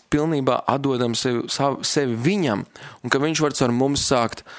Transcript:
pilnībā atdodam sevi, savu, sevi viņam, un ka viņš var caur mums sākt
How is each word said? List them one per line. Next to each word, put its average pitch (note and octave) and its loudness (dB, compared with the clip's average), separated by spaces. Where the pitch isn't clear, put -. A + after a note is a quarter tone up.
pilnībā D3 2
atdodam B2 0
sevi, A#2+ 0
savu, C#3 -2
sevi B2+ 0
viņam, E3 0
un B2 0
ka C3+ 2
viņš D#3 0
var C#3+ 2
caur A#2+ 2
mums C#3 0
sākt A#2+ 0